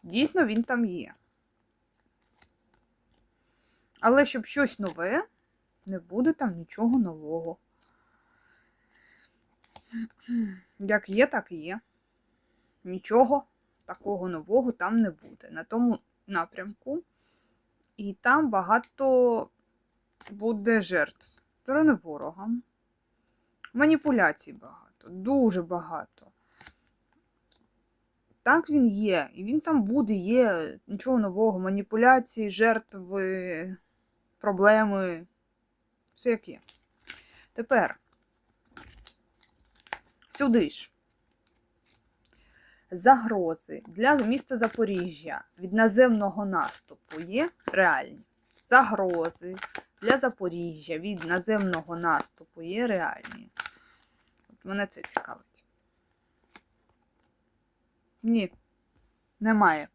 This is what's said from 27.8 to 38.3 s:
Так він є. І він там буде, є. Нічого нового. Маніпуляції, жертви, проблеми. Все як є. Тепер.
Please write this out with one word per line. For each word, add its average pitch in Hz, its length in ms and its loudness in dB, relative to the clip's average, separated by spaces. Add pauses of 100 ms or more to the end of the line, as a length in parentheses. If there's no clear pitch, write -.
Так 311 260 2
він 285 180 4
є. 196 460 0
І 180 100 -12
він 254 160 -2
там 302 240 2
буде, 220 300 0
є. 190 720 0
Нічого 240 320 -2
нового. 202 400 0
Маніпуляції, 220 920 0
жертви, 190 1300 -4 (600)
проблеми. 196 880 2 (880)
Все - 140 -6
як 220 200 -4
є. - 100 -20 (920)
Тепер. 233 460 0 (2250)